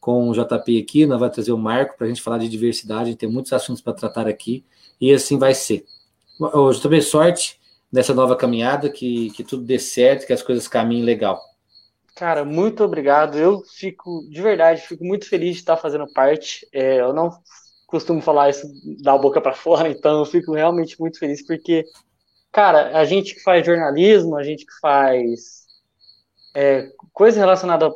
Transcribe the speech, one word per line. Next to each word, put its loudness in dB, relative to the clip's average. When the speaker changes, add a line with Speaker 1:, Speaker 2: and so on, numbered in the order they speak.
Speaker 1:
com -2
o -2
J -2
P -2
aqui, 2
nós 0
vamos -2
trazer -4
o 0
Marco -4
pra -6
gente -8
falar -6
de -4
diversidade, -6
a -4
gente -8
tem -6
muitos -6
assuntos -4
pra -8
tratar -6
aqui, -8
e 4
assim 0
vai 4
ser. -6
Ô, 4
J -2
P, 6
sorte 0
nessa 2
nova 4
caminhada, -2
que, -6
que -16
tudo -10
dê -2
certo, 0
que -2
as -4
coisas -4
caminhem -2
legal. -2
Speaker 2:
Cara, -4
muito -2
obrigado. 0
Eu 2
fico, -12
de -14
verdade, 2
fico -14
muito -6
feliz -2
de -16
estar 0
fazendo -6
parte. -2
É, 0
eu 0
não -2
costumo -4
falar 2
isso -6
da 4
boca 2
pra -2
fora, 0
então 0
eu 0
fico -2
realmente -2
muito -8
feliz, -8
porque, -2
cara, 4
a 6
gente -2
que -20
faz 2
jornalismo, 2
a -6
gente -10
que -20
faz, 0
é, 2
coisa 4
relacionada 2